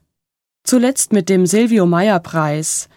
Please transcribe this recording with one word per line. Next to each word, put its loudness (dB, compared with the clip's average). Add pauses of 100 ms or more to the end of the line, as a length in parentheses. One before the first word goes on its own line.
(640)
Zuletzt 0
mit 0
dem 2
Silvio-Meyer-Preis, 0